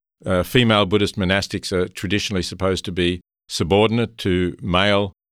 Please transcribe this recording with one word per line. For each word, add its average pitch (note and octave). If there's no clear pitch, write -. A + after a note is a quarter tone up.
uh, F2+
female A2+
Buddhist G2+
monastics F#2+
are F2+
traditionally G2
supposed F#2
to G2+
be F2+
subordinate G#2+
to F2+
male G2+